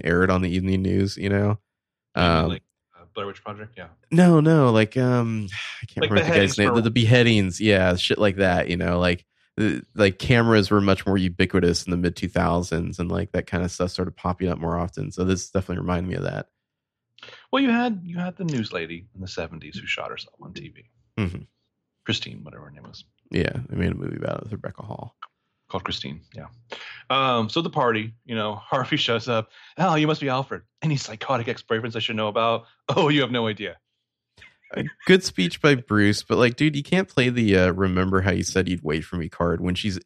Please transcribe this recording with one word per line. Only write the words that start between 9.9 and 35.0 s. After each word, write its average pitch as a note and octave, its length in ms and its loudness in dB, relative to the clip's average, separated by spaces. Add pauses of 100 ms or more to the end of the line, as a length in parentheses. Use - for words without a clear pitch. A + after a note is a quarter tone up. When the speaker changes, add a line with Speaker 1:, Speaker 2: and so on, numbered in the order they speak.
Speaker 1:
like, G2+ 240 4
cameras A#2 500 4
were G#2 100 6
much G2 280 2
more G2 100 2
ubiquitous F2+ 680 2
in - 60 -8
the F2 80 0
mid F2 180 -2
two F#2 140 -6
thousands, F2 720 -2
and, E2+ 120 -4
like, F2+ 200 -4
that F2 160 -4
kind F2 160 -4
of F2+ 80 -4
stuff F2+ 180 -4
started F#2 260 -6
popping F#2 340 -4
up D#2+ 100 -4
more E2 180 -4
often. F#2+ 340 -6
So F#2 120 -4
this F#2 260 -2
definitely F#2+ 320 -4
reminded F2+ 280 -2
me F#2 60 -6
of F2+ 100 -4
that. G1+ 240 -8 (1000)
Speaker 2:
Well, C4+ 120 2
you B3+ 80 4
had, A#3 340 0
you F3 140 -10
had F3+ 180 -8
the G3 80 -8
news B2+ 260 -4
lady E2+ 440 -8
in F#2 60 -14
the F#2 60 -10
seventies D#2+ 500 -12
who - 100 -12
shot - 240 -8
herself - 320 -16
on - 100 -18
T - 160 -16
V. - 140 -20 (340)
Speaker 1:
Mm-hmm. F#2 240 -4 (640)
Speaker 2:
Christine, - 380 -8
whatever - 220 -20
her C#2+ 60 -20
name C#2 120 -20
was. - 200 -20 (260)
Speaker 1:
Yeah, - 220 -2 (180)
they - 80 -8
made F2+ 140 -2
a F2 40 -6
movie - 220 -10
about G1+ 220 -6
it - 40 -14
with G#2+ 80 -16
Rebecca - 300 -12
Hall. - 340 -16 (540)
Speaker 2:
Called - 160 -8
Christine, - 340 -10 (160)
yeah. D#2 120 -16 (640)
Um, B2+ 380 2
so D#3+ 140 -2
the E3+ 80 -6
party, A2+ 440 -2 (120)
you A#2 100 -10
know, G#2+ 200 -4
<laughs> G#2+ 60 -14
Harvey C3+ 360 -2
shows A#2 320 -2
up. A2 220 -2 (260)
"Oh, E3+ 180 2
you D3+ 120 2
must D#3 120 -2
be C#3+ 80 -6
Alfred. B2+ 360 -4 (180)
Any D#3 160 0
psychotic A#2 500 -4
ex-boyfriends A2+ 480 -4
I A#2 40 -6
should A2 180 -4
know A2 100 -2
about?" A2+ 380 0 (120)
<laughs> - 120 -8
"Oh, D#3 200 2
you D3 120 4
have A#2+ 100 -2
no A#2 160 0
idea." G2 300 -8 (960)
Speaker 1:
A - 100 -6 (220)